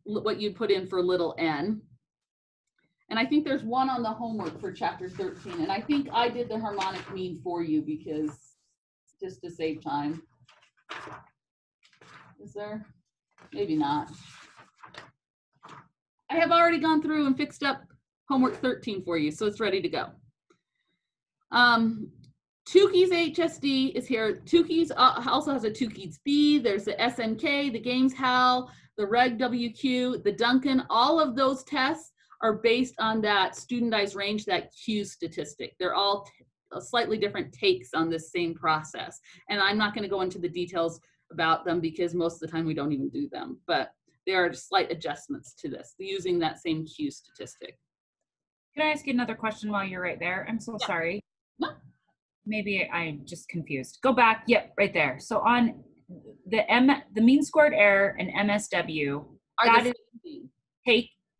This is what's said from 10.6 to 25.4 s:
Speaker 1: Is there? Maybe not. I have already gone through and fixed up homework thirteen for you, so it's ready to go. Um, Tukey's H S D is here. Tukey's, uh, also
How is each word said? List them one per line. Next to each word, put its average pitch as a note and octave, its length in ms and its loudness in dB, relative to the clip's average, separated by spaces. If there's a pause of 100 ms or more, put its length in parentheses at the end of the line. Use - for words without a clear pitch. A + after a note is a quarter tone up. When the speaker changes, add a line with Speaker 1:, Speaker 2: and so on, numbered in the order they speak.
Speaker 1:
Is - 120 -18
there? G#3 340 -10 (680)
Maybe D#3+ 220 -2
not. D3 340 0 (2250)
I D4+ 60 0
have E4 140 4
already E4+ 280 6
gone D#4+ 240 2
through D4+ 240 0
and C4 100 4
fixed D4 240 -4
up C#4 220 -2 (440)
homework C4 280 2
thirteen G#3+ 480 -4
for E3+ 160 -2
you, D3+ 100 0
so D#3 160 -4
it's G#3 140 -2
ready F#3+ 240 0
to E3 60 -2
go. D#3 180 -4 (1400)
Um, A3+ 580 4 (580)
Tukey's F#4 440 6
H E4+ 260 0
S E4 220 -2
D C4+ 300 0
is - 180 -6
here. A3 380 -2
Tukey's, E4 520 4
uh, B3+ 300 4
also C#4 260 0